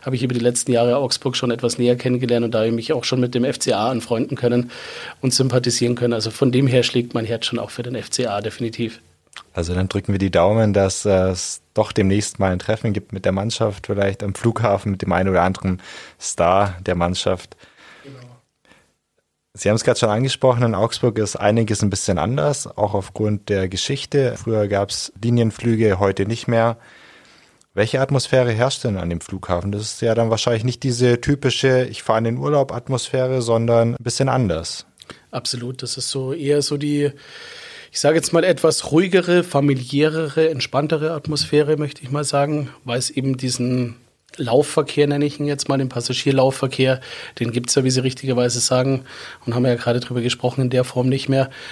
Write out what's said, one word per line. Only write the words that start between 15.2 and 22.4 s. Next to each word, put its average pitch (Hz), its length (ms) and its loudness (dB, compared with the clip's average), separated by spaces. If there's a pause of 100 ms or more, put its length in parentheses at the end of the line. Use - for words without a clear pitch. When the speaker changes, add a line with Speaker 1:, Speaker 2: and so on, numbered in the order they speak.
Speaker 2:
oder 90 140 4
anderen 92 380 -2 (380)
Star 92 560 2 (100)
der 92 100 0
Mannschaft. 90 600 -2 (480)
Speaker 1:
Genau. 135 140 -20 (1400)
Speaker 2:
Sie - 160 -2
haben 110 80 2
es - 60 -4
gerade 123 140 2
schon 113 120 0
angesprochen, 123 540 2
in 117 120 2
Augsburg 110 440 0
ist 104 180 -2
einiges 107 440 2
ein 101 80 2
bisschen 95 280 0
anders, 139 500 -2